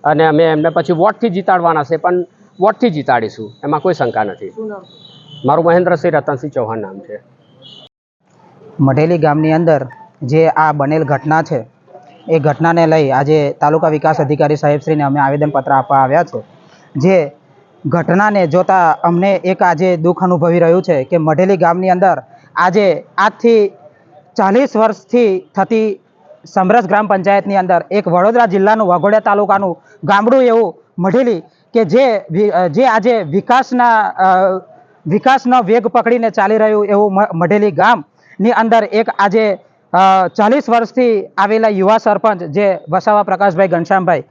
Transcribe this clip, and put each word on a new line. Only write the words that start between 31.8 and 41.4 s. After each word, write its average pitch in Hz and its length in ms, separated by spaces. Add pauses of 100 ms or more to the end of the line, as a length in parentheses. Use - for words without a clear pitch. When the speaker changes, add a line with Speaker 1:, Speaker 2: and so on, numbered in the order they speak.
Speaker 3:
જે 220 460
વિ-, 208 200
અ, 180 160
જે 180 200
આજે 220 360
વિકાસના, 240 880
અ, 185 160 (840)
વિકાસનો 247 560
વેગ 220 240
પકડીને 233 440
ચાલી 214 280
રહ્યું 214 280
એવું 202 280
મ-, 196 200
મઢેલી 202 360
ગામની 208 800
અંદર 226 340
એક 214 240 (100)
આજે, 202 400 (340)
અ, 190 340
ચાલીસ 220 420
વર્ષથી 233 580 (120)
આવેલા 220 300